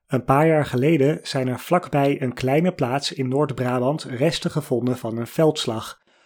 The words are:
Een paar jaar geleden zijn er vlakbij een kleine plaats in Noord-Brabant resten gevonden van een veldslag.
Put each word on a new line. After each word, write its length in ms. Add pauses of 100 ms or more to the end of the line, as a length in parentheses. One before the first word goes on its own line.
Een 180
paar 220
jaar 200
geleden 560
zijn 260
er 100
vlakbij 640
een 120
kleine 380
plaats 400
in 160
Noord-Brabant 760
resten 460
gevonden 480
van 180
een 100
veldslag. 760 (240)